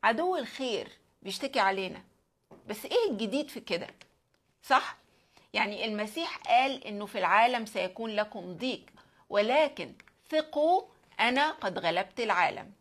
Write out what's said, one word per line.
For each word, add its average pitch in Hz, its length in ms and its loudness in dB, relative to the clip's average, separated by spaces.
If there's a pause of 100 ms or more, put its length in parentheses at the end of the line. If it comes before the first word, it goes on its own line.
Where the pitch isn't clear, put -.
عدو 320 340 2
الخير 233 500 -4 (340)
بيشتكي 269 380 -4
علينا، 190 420 0 (640)
بس - 180 -10
إيه 440 260 2
الجديد 226 380 -2
في 240 100 -12
كده؟ - 280 -6 (760)
صح؟ - 340 2 (560)
يعني 208 320 -2
المسيح 214 520 -6
قال 262 460 2
إنه 208 220 -8
في 202 120 -8
العالم 220 480 4
سيكون 220 440 -6
لكم 208 440 -4
ضيق، 220 320 -6 (440)
ولكن 233 640 2 (360)
ثقوا 311 520 2 (380)
أنا 262 320 2
قد 180 280 -6
غلبت 175 400 -2
العالم. 175 600 2